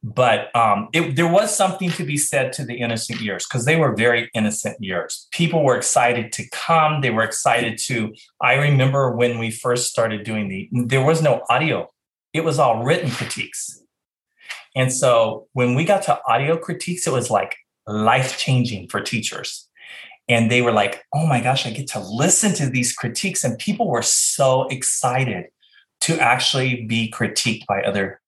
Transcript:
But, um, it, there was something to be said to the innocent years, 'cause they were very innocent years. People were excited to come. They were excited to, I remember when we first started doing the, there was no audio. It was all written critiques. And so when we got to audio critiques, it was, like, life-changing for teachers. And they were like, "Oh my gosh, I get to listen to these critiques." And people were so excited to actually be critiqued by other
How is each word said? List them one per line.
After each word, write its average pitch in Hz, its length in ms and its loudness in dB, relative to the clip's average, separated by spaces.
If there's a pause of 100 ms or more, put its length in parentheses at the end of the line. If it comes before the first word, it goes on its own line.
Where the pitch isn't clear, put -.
But, 113 480 2
um, 107 380 2
it, 160 240 0
there 170 160 2
was 208 240 4
something 190 360 0
to 165 120 -6
be 143 140 -4
said 135 360 0
to 135 120 -6
the 120 100 -8
innocent 117 460 -4
years, 98 240 -4
'cause 123 180 -4
they 156 140 2
were 131 180 2
very 117 380 2
innocent 107 480 -2
years. - 500 -6
People 165 320 2
were 123 140 4
excited 120 560 0
to - 160 -8
come. 156 500 2
They 131 100 0
were 110 140 0
excited 120 640 0
to, 110 280 -4 (280)
I 127 140 4
remember 135 600 2
when 120 240 2
we 113 100 -4
first 120 400 -2
started 110 360 -2
doing 107 240 -4
the, 95 240 -8
there 123 280 0
was 156 200 2
no 143 280 2
audio. 127 380 0 (460)
It 160 100 -2
was 156 160 0
all 117 240 4
written 143 280 0
critiques. - 680 -8 (920)
And 131 160 2
so 117 640 2
when 123 200 2
we 156 120 2
got 196 180 4
to - 240 0
audio 139 300 2
critiques, - 500 -6
it 143 60 0
was, 117 160 -2
like, 101 260 0 (320)
life-changing 110 1000 0
for 104 100 -2
teachers. - 680 -8 (580)
And 117 220 4
they 123 120 4
were 117 100 2
like, 104 320 0 (100)
"Oh 156 140 2
my 123 140 2
gosh, 131 240 0
I 113 60 -4
get 135 180 -8
to 110 100 -8
listen 143 560 2
to 139 140 -2
these 123 240 -2
critiques." - 500 -4
And 113 140 -2
people 208 300 -2
were 120 140 0
so 131 680 2
excited 123 800 -2 (560)
to 160 180 0
actually 127 680 2
be 113 240 -2
critiqued - 580 -4
by 98 160 -2
other 98 440 -2